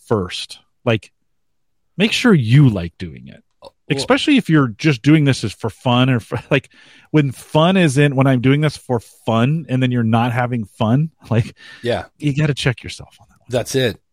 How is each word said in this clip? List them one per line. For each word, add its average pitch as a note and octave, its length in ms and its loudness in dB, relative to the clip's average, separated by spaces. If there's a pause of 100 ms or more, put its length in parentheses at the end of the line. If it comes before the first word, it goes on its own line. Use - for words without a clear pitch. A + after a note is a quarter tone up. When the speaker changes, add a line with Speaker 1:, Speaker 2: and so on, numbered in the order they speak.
Speaker 1:
first. - 540 -6 (240)
Like, A2+ 280 -2 (840)
make G#3 160 0
sure B3 200 2
you C3+ 360 4
like F2 280 -4
doing C2 320 -16
it. - 140 -20 (200)
Speaker 2:
Well - 360 -8
Speaker 1:
Especially C4+ 400 0
if - 100 -4
you're D3 200 4
just C3 340 -2
doing D3+ 220 4
this C3+ 200 0
as G#2 80 -6
for - 160 -10
fun B2+ 400 0
or B2+ 100 0
for, - 280 -8
<laughs> - 40 -6
like, C#3 200 -2 (400)
when D3 220 0
fun E3+ 440 0
is D3+ 220 2
in, C#3+ 180 2
when C3+ 100 2
I'm C3 140 2
doing C#3 220 2
this D3+ 160 -2
for B2 200 -4
fun B2 720 -2
and B2+ 140 -2
then B2+ 80 0
you're B2 120 -2
not A#2 300 0
having A#2+ 320 -4
fun, B2+ 460 -2 (100)
<laughs> - 100 -14
like, A2+ 240 -2 (280)
Speaker 2:
Yeah. A2 240 -4 (120)
Speaker 1:
you D3 160 -4
gotta D3+ 200 -2
check - 280 -4
yourself - 380 -18
on - 80 -20
that - 120 -20
one. - 100 -20
Speaker 2:
That's A#2 240 -6
it. B2+ 260 -2 (120)